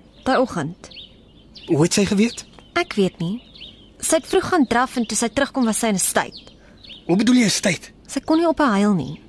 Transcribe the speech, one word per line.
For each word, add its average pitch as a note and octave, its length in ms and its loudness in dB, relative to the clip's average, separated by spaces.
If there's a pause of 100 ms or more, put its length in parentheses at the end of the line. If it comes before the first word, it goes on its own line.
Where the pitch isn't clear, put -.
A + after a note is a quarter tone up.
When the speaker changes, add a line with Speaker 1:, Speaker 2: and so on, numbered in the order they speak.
(240)
Speaker 1:
Daai B3+ 160 2
oggend. E3+ 500 -4 (760)
Speaker 2:
Hoe D3+ 160 2
het E3+ 100 2
sy G3+ 120 2
geweet? G#3+ 400 0 (280)
Speaker 1:
Ek F4 200 -4
weet F#3 260 0
nie. F3+ 200 -6 (600)
Sy - 160 0
het - 120 -2
vroeg - 220 0
gaan D#4 180 2
draf A#3+ 300 0
en A#3 80 -2
toe A3 120 -6
sy A#3 120 -2
terugkom C4+ 360 -2
was A3 140 0
sy A#3 80 0
in G3+ 80 0
'n F3 40 -2
stuit. - 520 -4 (540)
Speaker 2:
Hoe E3+ 120 2
bedoel A#3+ 180 4
jy A#3+ 100 4
'n F3+ 40 2
stuit? - 420 -2 (160)
Speaker 1:
Sy - 120 -8
kon D#4+ 200 2
nie E4+ 80 2
ophou D4+ 200 2
huil G#3 260 2
nie. D3+ 360 -4